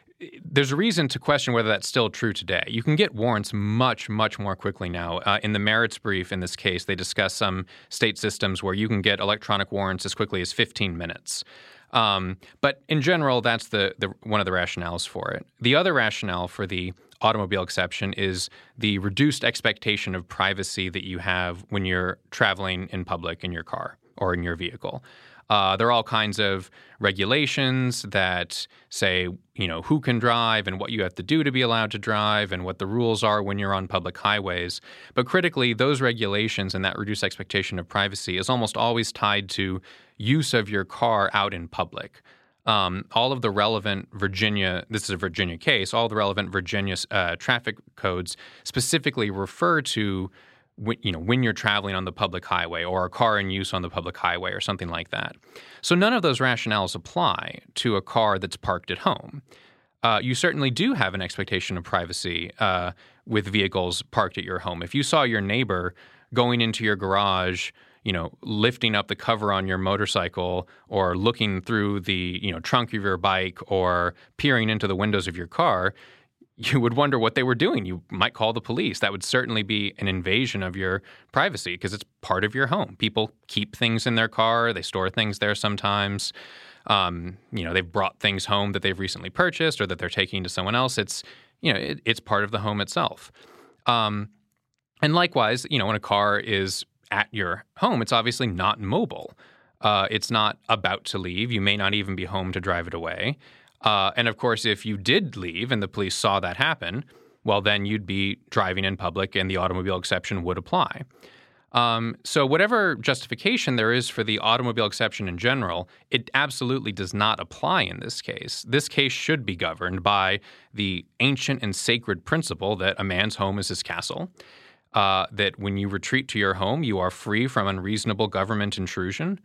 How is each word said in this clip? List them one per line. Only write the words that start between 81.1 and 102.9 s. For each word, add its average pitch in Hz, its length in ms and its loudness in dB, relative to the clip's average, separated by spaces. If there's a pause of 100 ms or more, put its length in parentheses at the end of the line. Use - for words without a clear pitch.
privacy 131 460 -2
'cause 95 160 -6
it's 104 100 -8 (160)
part 92 240 0
of 107 100 0
your 131 140 0
home. 160 300 -2
People 110 340 -2 (160)
keep - 260 -4
things 113 320 0
in 120 100 2
their 113 120 2
car. 117 460 2
They 87 80 -6
store 95 280 -2
things 107 300 -2
there 104 160 2
sometimes. 101 800 0 (540)
Um, 90 500 0 (160)
you 101 100 -4
know, 82 100 -4
they've 92 160 0
brought 95 300 -2
things 98 260 0
home 101 280 0
that 95 80 -4
they've 95 180 -2
recently 90 300 -6
purchased 160 500 0
or 101 80 0
that 90 100 -4
they're 90 120 -4
taking 95 340 0
to 87 60 -6
someone 95 260 -2
else. 127 220 0
It's, - 260 -4 (380)
you 156 100 0
know, 98 80 0
it, 73 240 -6
it's 113 160 2
part 101 240 0
of 104 80 -4
the 110 80 -2
home 104 220 -2
itself. - 500 -4 (540)
Um, 107 420 2 (760)
and 156 140 4
likewise, 127 540 2
you 143 100 0
know, 98 60 2
when 107 100 2
a 101 60 -2
car 101 360 4
is 98 480 -2 (240)
at 101 220 2
your 98 320 -4 (140)
home, 196 240 2
it's 110 100 -2
obviously 120 360 2
not 98 320 0
mobile. 113 580 -4 (440)
Uh, 101 280 4
it's 107 220 -2
not 107 260 2 (100)
about 101 380 0
to - 120 -4
leave. 92 340 -4
You 107 100 0
may 101 160 2
not 98 160 0
even 98 220 -2
be 92 100 -6
home 92 280 -4
to 95 60 -2
drive 87 280 0
it 82 60 -12